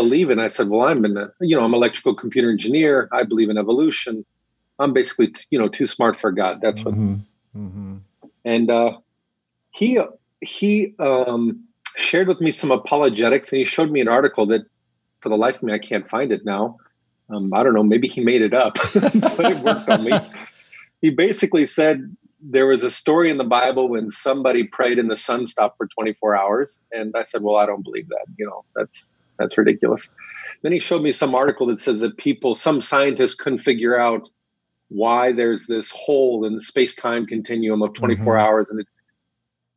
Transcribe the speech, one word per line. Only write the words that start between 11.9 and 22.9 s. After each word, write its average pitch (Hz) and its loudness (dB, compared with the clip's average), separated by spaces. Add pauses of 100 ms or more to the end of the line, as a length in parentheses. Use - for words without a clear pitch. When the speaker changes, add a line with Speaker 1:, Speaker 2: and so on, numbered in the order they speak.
Speaker 1:
shared 185 0
with 175 0
me 156 0
some - -4 (100)
apologetics, 131 0
and 135 0
he 131 0
showed 160 0
me 147 0
an - 2 (100)
article 117 0
that, 110 0 (580)
for 113 -6
the 107 2
life 131 0
of - -20
me, 107 -4
I 107 -4
can't 101 -4
find 120 -2
it 90 -8
now. 104 -2 (640)
Um, 98 -6
I - 4
don't 127 4
know, 107 4 (120)
maybe 120 2 (100)
he 127 -4 (120)
made 120 4
it 98 -2
up, 123 2
<laughs> - -2
but 202 2
it 160 -4 (100)
worked - -2
on 202 2
me. 113 0
Speaker 2:
<laughs> - -10
Speaker 1:
He 160 4
basically 165 2
said 156 2 (600)
there 135 6
was 131 4
a 123 -2